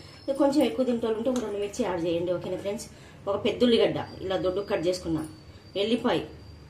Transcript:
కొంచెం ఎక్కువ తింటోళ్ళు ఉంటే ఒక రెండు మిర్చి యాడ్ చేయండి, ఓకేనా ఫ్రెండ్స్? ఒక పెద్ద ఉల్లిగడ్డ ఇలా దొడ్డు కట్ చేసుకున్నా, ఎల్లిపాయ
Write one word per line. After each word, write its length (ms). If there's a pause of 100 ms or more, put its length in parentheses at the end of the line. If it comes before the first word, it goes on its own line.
(400)
కొంచెం 280
ఎక్కువ 220
తింటోళ్ళు 300
ఉంటే 140
ఒక 120
రెండు 180
మిర్చి 240
యాడ్ 180
చేయండి, 300
ఓకేనా 280
ఫ్రెండ్స్? 240 (400)
ఒక 80 (100)
పెద్ద 220
ఉల్లిగడ్డ 300 (260)
ఇలా 220
దొడ్డు 160 (100)
కట్ 160
చేసుకున్నా, 360 (600)
ఎల్లిపాయ 360 (500)